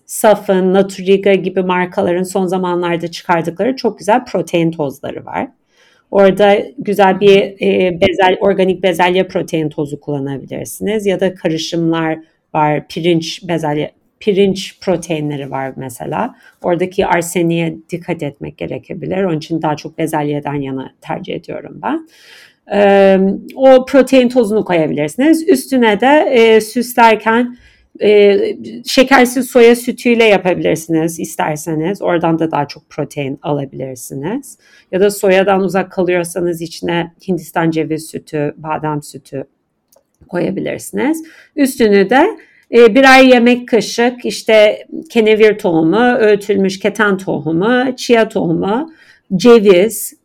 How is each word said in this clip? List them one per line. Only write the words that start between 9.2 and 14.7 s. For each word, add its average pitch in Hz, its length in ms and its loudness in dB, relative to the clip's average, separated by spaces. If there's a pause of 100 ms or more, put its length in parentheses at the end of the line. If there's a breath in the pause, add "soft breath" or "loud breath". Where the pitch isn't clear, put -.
protein 165 420 -4
tozu 147 320 -8
kullanabilirsiniz. 143 1080 -6
Ya 180 140 -2
da 185 140 -2
karışımlar 160 840 -4 (360 loud breath)
var, 151 340 0
pirinç 170 600 -4
bezelye, 151 420 -4 (340)
pirinç 190 560 -2